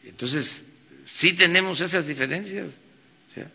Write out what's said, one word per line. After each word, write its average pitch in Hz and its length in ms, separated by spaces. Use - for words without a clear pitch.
Entonces, - 640
sí 180 280
tenemos 180 480
esas 175 260
diferencias, 151 640
¿sí? - 80